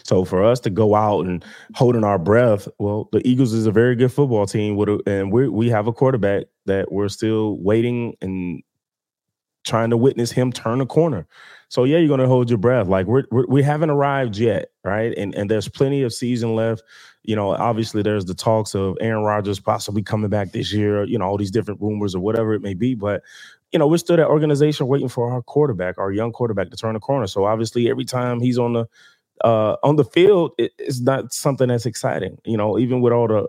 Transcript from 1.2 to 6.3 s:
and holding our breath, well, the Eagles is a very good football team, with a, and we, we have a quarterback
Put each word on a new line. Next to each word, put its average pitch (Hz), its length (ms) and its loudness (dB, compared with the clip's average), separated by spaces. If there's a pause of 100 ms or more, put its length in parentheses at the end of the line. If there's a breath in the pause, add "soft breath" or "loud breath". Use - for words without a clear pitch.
and 90 180 -4 (320 loud breath)
holding 120 300 2
our 101 140 2
breath, 104 500 2 (100)
well, 104 320 -4
the - 160 0
Eagles 123 280 2
is 110 120 0
a 113 60 2
very 117 240 4
good 123 160 2
football 123 320 0
team, 104 320 -2
with 101 140 2
a, 104 160 0
and 98 260 -2
we, 127 160 2
we 113 220 0
have 107 160 0
a 117 80 -2
quarterback 101 500 0 (220)